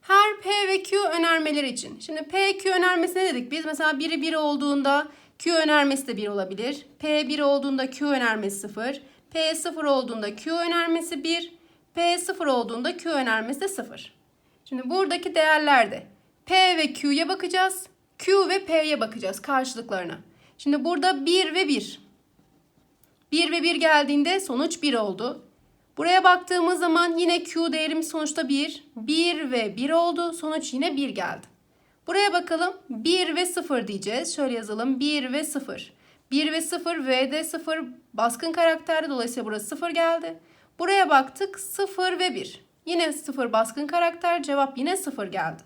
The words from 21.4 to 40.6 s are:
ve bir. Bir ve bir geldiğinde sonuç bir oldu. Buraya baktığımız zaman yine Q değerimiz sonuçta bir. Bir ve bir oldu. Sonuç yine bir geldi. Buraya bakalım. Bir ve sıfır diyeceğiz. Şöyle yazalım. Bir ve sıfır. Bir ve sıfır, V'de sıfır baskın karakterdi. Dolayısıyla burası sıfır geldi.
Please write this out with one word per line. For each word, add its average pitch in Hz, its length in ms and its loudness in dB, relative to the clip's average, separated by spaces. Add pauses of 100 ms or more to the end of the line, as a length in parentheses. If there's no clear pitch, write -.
ve 370 140 2
bir. 240 320 -2 (1300)
Bir 320 200 2
ve 339 120 0
bir 339 120 2
geldiğinde 302 640 4
sonuç 311 440 -2
bir 285 100 2
oldu. 214 540 -4 (520)
Buraya 349 260 4
baktığımız 359 560 4
zaman 339 380 2
yine 339 260 2
Q 330 300 -2
değerimiz 311 340 -2
sonuçta 302 420 -4
bir. 285 340 -2 (120)
Bir 311 560 -2
ve 214 260 -2
bir 269 120 -2
oldu. 339 440 0
Sonuç 311 400 -6
yine 285 240 -2
bir 277 120 -2
geldi. 190 380 -8 (600)
Buraya 392 260 2
bakalım. 349 400 0 (160)
Bir 320 460 0
ve 359 100 0
sıfır 269 420 -4
diyeceğiz. 208 480 -4
Şöyle 262 180 0
yazalım. 226 460 -2
Bir 285 340 -2
ve 302 100 -2
sıfır. - 500 -8 (380)
Bir 302 200 2
ve 320 100 -2
sıfır, 339 460 -4
V'de 262 360 0
sıfır 320 420 -6 (280)
baskın 233 380 -2
karakterdi. 320 580 0
Dolayısıyla 240 360 -4
burası 214 220 -6
sıfır 339 220 -6
geldi. 330 500 0 (400)